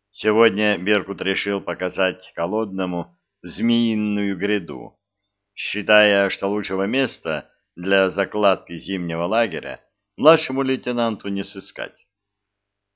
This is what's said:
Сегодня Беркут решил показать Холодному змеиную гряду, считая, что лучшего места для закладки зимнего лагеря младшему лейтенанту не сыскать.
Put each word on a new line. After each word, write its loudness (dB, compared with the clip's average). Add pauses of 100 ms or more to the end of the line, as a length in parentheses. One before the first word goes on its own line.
(120)
Сегодня 2
Беркут 0
решил -2
показать -4
Холодному -4 (280)
змеиную 0
гряду, -4 (540)
считая, 4
что -4
лучшего -2
места -4 (240)
для 2
закладки 0
зимнего -4
лагеря -2 (380)
младшему 2
лейтенанту -2
не -4
сыскать. -12 (880)